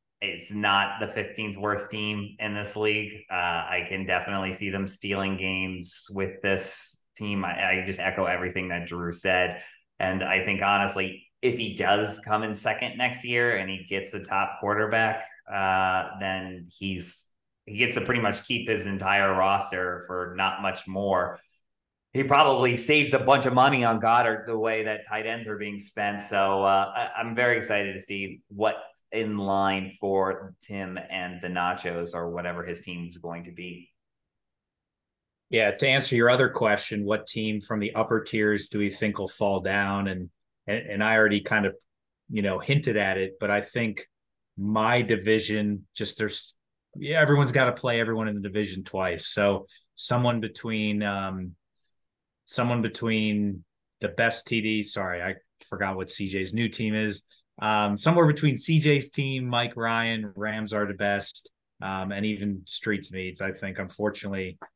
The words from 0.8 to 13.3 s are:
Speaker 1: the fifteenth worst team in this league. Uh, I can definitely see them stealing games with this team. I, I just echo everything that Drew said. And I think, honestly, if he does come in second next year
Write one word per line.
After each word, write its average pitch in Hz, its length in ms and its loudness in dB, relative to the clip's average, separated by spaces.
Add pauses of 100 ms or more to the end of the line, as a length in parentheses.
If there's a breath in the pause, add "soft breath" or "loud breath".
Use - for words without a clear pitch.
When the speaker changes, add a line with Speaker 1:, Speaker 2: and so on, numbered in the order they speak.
Speaker 1:
the 104 80 -4
fifteenth 104 480 -6
worst 101 340 -2
team 104 480 -6
in 107 160 -4
this 104 220 -8
league. 107 360 0 (160)
Uh, 92 60 -6
I 87 540 -2
can 95 180 -4
definitely 95 460 -2
see 95 180 -6
them 98 160 -2
stealing 98 500 -4
games 92 760 -4
with 98 320 -4
this - 540 -2 (200)
team. 101 280 -2
I, 92 360 0
I - 40 -6
just 92 140 -6
echo 92 280 0
everything 90 420 -2
that 87 180 -4
Drew 87 240 -6
said. 90 520 0 (360 loud breath)
And 92 240 0
I 95 220 0
think, 98 180 -2
honestly, 98 640 0 (160)
if 120 140 2
he 107 180 -6
does 104 460 2
come 107 240 0
in 107 100 -4
second 110 440 -4
next 123 260 -2
year 120 320 2